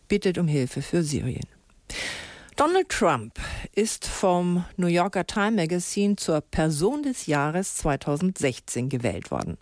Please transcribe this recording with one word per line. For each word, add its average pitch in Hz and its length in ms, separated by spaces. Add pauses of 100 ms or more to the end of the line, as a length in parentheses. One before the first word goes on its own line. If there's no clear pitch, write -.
bittet 202 320
um 175 80
Hilfe 139 340
für 170 220
Syrien. 147 460 (1040)
Donald 349 340
Trump 127 520 (340)
ist - 320
vom 180 580 (120)
New 180 100
Yorker 175 400
Time 214 300
Magazine 180 580
zur 160 260
Person 165 640
des 269 240
Jahres 151 480
zweitausendsechzehn 143 1120
gewählt 113 440
worden. - 300